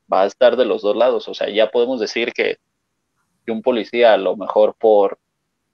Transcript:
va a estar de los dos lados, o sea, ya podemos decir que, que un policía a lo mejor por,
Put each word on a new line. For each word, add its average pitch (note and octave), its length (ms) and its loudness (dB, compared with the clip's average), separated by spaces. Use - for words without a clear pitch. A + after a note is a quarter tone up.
va F#2 100 2
a G2 40 2
estar A#2 300 2
de B2 80 2
los G#2 180 -4
dos G#2 140 0
lados, A#2 320 0
o F#2 60 -12
sea, - 140 -6
ya G#2+ 220 0
podemos B2 300 -2
decir A#2 320 -4
que, - 240 -4
que A#2 60 -4
un A2 100 -8
policía A#2 520 2
a F#2+ 40 4
lo F#2 180 -2
mejor G2+ 380 0
por, G#2 440 2